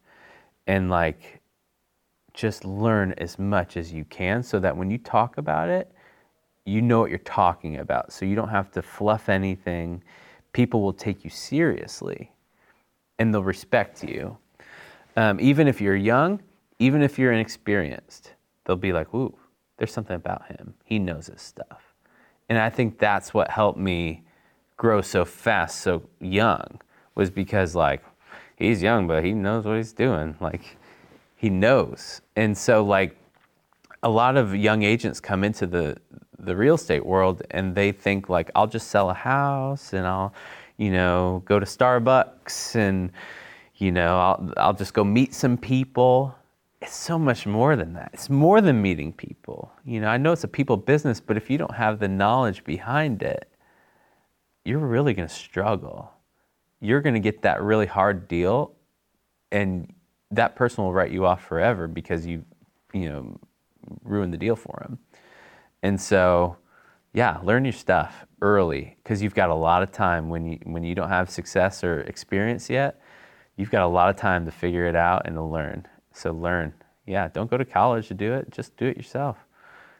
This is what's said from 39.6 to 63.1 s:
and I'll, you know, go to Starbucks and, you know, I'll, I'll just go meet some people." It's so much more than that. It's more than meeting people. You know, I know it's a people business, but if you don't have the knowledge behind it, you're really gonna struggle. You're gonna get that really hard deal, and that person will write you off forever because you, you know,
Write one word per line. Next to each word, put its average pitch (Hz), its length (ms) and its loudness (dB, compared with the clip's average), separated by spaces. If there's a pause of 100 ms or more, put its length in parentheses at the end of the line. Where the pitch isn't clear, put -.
and 92 140 -2
I'll, 95 260 -4 (440)
you 104 140 0
know, 90 540 2
go 101 140 2
to 98 60 -4
Starbucks - 1120 0
and, 95 360 0 (640)
you 95 160 0
know, 87 260 2
I'll, 90 400 2
I'll 98 160 4
just 95 220 -8
go 107 80 4
meet 117 320 2
some 123 220 0
people." 131 800 2 (460)
It's - 120 -16
so - 240 -6
much 139 280 0
more 120 320 2
than 85 160 -6
that. - 200 -12
It's - 160 -10
more 156 300 6
than 143 220 4
meeting 80 320 -2
people. - 580 -16 (140)
You 117 160 -6
know, 107 80 0
I 120 80 2
know 156 160 2
it's 165 100 -4
a - 60 -6
people 135 260 0
business, 135 460 0
but 107 160 -2
if - 120 -6
you 135 80 0
don't - 160 -6
have 107 260 0
the 101 100 0
knowledge 101 560 0
behind 123 580 -2
it, - 240 -6 (1160)
you're 131 140 -2
really 135 340 2
gonna 87 160 -6
struggle. - 840 -6 (720)
You're 120 180 2
gonna 127 220 0
get 104 220 -2
that 82 200 2
really 107 220 4
hard 95 420 0
deal, 95 460 0 (800)
and 92 400 -2 (380)
that - 260 0
person 120 260 0
will 92 80 0
write 90 200 2
you 92 140 0
off 90 160 2
forever 87 460 0
because 82 380 -6
you, 85 180 -8 (480)
you 90 180 -6
know, 65 300 -12 (640)